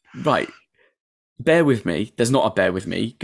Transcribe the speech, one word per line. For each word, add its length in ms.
Right. 240
Bear 260
with 200
me. 320
There's 140
not 160
a 80
bear 180
with 140
me. 380